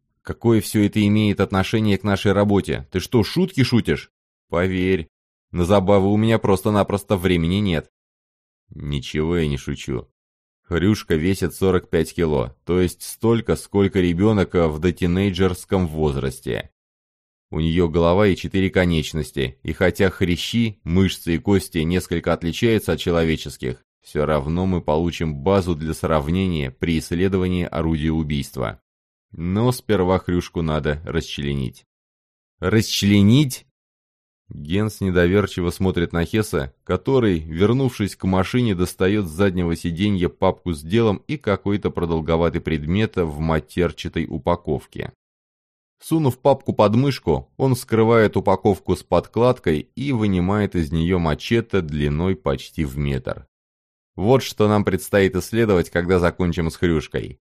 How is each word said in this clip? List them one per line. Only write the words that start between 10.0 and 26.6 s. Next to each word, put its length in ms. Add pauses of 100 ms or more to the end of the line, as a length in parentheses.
Хрюшка 520
весит 400
сорок 360
пять 240
кило, 500
то 160
есть 220
столько, 520
сколько 460
ребёнок, 540
э, 120
в 120
дотинейджерском 1080
возрасте. 840 (800)
У 100
неё 300
голова 360
и 80
четыре 360
конечности, 920
и 120
хотя 340
хрящи, 760
мышцы 500
и 40
кости 400
несколько 540
отличаются 640
от 40
человеческих, 840 (160)
всё 240
равно 400
мы 160
получим 560
базу 380
для 180
сравнения 760